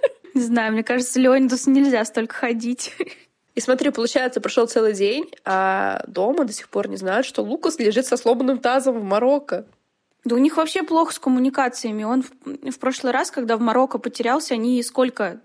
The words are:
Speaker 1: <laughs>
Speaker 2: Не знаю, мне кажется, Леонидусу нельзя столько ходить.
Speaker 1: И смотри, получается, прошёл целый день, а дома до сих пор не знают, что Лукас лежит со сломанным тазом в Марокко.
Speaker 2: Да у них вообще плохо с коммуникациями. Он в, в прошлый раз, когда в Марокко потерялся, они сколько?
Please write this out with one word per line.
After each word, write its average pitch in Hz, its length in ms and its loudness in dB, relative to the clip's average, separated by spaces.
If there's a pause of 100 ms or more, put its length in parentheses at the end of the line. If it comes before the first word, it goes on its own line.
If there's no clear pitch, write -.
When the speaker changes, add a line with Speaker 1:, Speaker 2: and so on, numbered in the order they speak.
Speaker 1:
<laughs> - 300 -4
Speaker 2:
Не 254 100 2
знаю, 226 300 0
мне 220 100 0
кажется, 247 360 -2
Леонидусу 262 520 4
нельзя 262 340 4
столько 233 300 -4
ходить. 233 580 -4 (600)
Speaker 1:
И - 60 -4
смотри, 262 280 2
получается, 247 500 0
прошёл 233 280 2
целый 220 260 2
день, 202 380 -2 (140)
а 190 640 0
дома 262 380 0
до 214 80 -6
сих - 160 -12
пор 202 200 -2
не 196 80 -8
знают, 190 280 -2
что - 160 -4
Лукас 285 380 -2
лежит 226 260 2
со 247 120 0
сломанным 254 420 0
тазом 254 400 0
в 208 40 -6
Марокко. 226 640 0 (600)
Speaker 2:
Да 233 100 0
у 247 40 4
них 302 180 2
вообще 320 260 0
плохо 330 300 2
с - 60 -8
коммуникациями. 254 840 0
Он 247 180 0
в, - 500 -10
в 254 80 -10
прошлый 262 340 -2
раз, 311 180 -2
когда 226 260 -2
в 214 40 -2
Марокко 247 360 2
потерялся, 247 560 -2
они 240 300 2
сколько? 240 600 -2